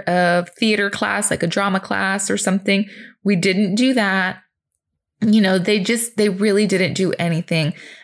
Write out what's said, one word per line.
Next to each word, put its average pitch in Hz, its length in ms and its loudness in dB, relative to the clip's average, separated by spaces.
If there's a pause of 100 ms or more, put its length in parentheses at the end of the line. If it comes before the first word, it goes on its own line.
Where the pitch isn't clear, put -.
of 175 440 2
theater 208 380 0
class, 202 400 -2
like 165 140 -4
a 175 40 2
drama 190 340 0
class 196 480 -4
or 196 80 -2
something. 196 500 0 (380)
We 202 100 2
didn't 190 400 0
do 254 180 2
that. 190 480 -2 (800)
You 220 220 4
know, 190 180 2
they 208 220 0
just, 226 340 -2
they 208 140 2
really 202 380 2
didn't 185 260 0
do 185 260 -2
anything. 165 540 -2 (300)